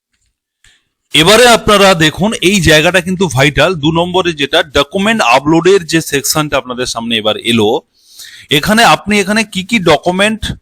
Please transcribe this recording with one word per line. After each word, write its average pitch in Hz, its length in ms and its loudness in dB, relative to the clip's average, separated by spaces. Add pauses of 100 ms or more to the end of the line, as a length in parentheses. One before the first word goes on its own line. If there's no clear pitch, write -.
(1120)
এবারে 202 340 4
আপনারা 208 480 2
দেখুন 165 340 0 (120)
এই 196 200 0
জায়গাটা 160 400 2
কিন্তু 185 260 -4
ভাইটাল, 139 480 2
দু 147 160 -2
নম্বরে 175 420 -2
যেটা 143 260 -2 (160)
ডকুমেন্ট 196 440 -2 (160)
আপলোডের 160 500 2
যে 160 160 -2
সেকশনটা 147 560 -4
আপনাদের 123 300 -8
সামনে 117 280 -8
এবার 107 200 -2 (160)
এলো, 110 180 2 (800)
এখানে 185 360 0
আপনি 170 340 0
এখানে 208 240 -2
কি 190 200 -8
কি 233 160 -4
ডকুমেন্ট 180 600 0 (200)